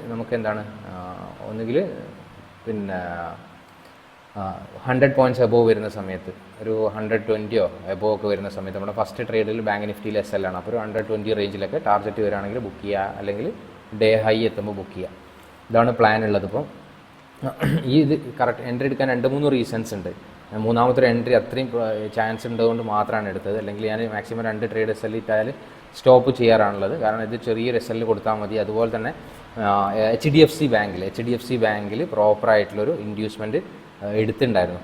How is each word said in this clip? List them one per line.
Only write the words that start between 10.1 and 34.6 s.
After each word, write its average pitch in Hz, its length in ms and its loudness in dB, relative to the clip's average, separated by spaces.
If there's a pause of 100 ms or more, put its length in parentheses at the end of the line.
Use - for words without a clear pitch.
എസ് 101 160 -4
എൽ 98 120 -2
ആണ്, 92 100 -4
അപ്പോൾ 90 140 -8
ഒരു 117 60 -2
ഹൺഡ്രഡ് 107 320 -4
ട്വൻറ്റി 107 260 -2
റേഞ്ചിലൊക്കെ 101 440 -4
ടാർഗറ്റ് 104 440 0
വരികയാണെങ്കിൽ 101 360 -2
ബുക്ക് 104 240 -10
ചെയ്യുക, 101 360 -2
അല്ലെങ്കിൽ 104 340 -6 (500)
ഡേ 110 200 6
ഹൈ 110 220 4
എത്തുമ്പോൾ 104 280 -2
ബുക്ക് 98 220 -10
ചെയ്യുക. 92 160 -8 (600)
ഇതാണ് 117 220 6
പ്ലാൻ 110 320 4
ഉള്ളത്. 101 200 2
ഇപ്പം 107 400 -6 (1000)
ഈ 135 180 4
ഇത് 147 380 0
കറക്റ്റ് 120 220 0
എൻട്രി 123 240 -4
എടുക്കാൻ 135 220 0
രണ്ട് 123 200 2
മൂന്ന് 143 220 2
റീസൺസ് 113 440 -2
ഉണ്ട്. 92 140 -6 (440)
മൂന്നാമത്തെ 117 480 2
ഒരു 127 60 6
എൻട്രി 117 280 2
അത്രയും, 123 320 2
ആ, 110 400 -2 (100)
ചാൻസ് 110 300 -2
ഉള്ളതുകൊണ്ട് 117 360 2
മാത്രമാണ് 107 460 0
എടുത്തത്. 98 300 -4
അല്ലെങ്കിൽ 104 280 -6
ഞാൻ 110 200 -2
മാക്സിമം 113 380 -6
രണ്ട് 110 260 -2
ട്രേഡ് 110 180 0
എസ് 110 180 -4
എൽ 110 100 -4
ഇട്ടാൽ 110 380 0 (420)
സ്റ്റോപ്പ് 127 380 8
ചെയ്യാറാണുള്ളത്. 107 640 4
കാരണം 113 240 0
ഇത് 110 180 -6
ചെറിയൊരു 117 360 0
എസ് 113 160 -2
എൽ 113 120 -2
കൊടുത്താൽ 110 300 0
മതി. 104 200 -4
അതുപോലെ 110 420 0
തന്നെ, 110 180 -4 (460)
ആ, 101 320 2
എച്ച് 110 360 2
ഡി 147 100 6
എഫ് 156 140 10
സി 151 140 -2
ബാങ്കിൽ, 104 380 0
എച്ച് 98 180 -6
ഡി 117 80 -4
എഫ് 120 140 -2
സി 127 120 -2
ബാങ്കിൽ 107 480 0
പ്രോപ്പർ 107 460 2
ആയിട്ടുള്ളൊരു 104 400 2
ഇൻഡ്യൂസ്മെന്റ്, 107 920 -6 (180)
ആ, 101 40 -6
എടുത്തിട്ടുണ്ടായിരുന്നു 104 760 0